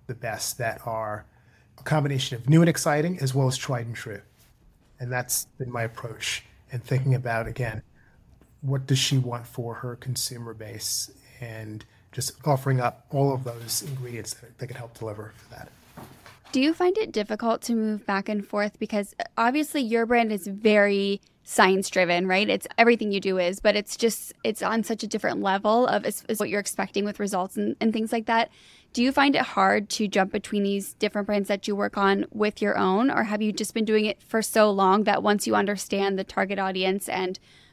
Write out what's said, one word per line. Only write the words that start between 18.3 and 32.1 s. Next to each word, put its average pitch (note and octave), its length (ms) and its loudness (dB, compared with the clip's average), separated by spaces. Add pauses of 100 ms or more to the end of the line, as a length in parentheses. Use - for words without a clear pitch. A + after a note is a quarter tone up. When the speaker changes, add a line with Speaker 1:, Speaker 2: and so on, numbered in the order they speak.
Speaker 2:
forth? G#3 320 -4
Because, G#3 400 -4
uh, - 60 -4 (120)
obviously C#4 460 0
your A3+ 240 2
brand A#3 260 4
is G3+ 140 -6
very G3+ 720 4 (220)
science F#3+ 480 4
driven, F3 360 2
right? G3 220 2
It's, G3 180 0 (120)
everything A3+ 340 6
you G3 80 0
do F#3+ 180 0
is, F3+ 220 0
but G#3 160 4
it's - 220 -4
just, - 340 0 (120)
it's A3 180 -2
on A3 220 0
such A3 180 -4
a G#3+ 40 -6
different G3+ 360 -4
level G#3 440 4
of G3+ 200 0
is, - 220 -6
is G#3+ 120 -2
what G#3 80 -2
you're G3+ 120 0
expecting G3 440 -4
with G#3 160 -6
results F#3+ 360 -2
and, G#3 240 -2
and A3 120 2
things A3 200 -2
like A3+ 140 -2
that. A3+ 240 2 (440)
Do A#3 80 0
you C4 100 4
find C#4 220 4
it - 80 2
hard G3+ 480 2
to G#3 180 -2
jump F#3+ 240 2
between G3+ 300 -2
these G3 320 -2
different G3+ 320 -2
brands G3+ 220 0
that G3+ 200 -2
you G3+ 80 -2
work G#3 220 -2
on G3 320 4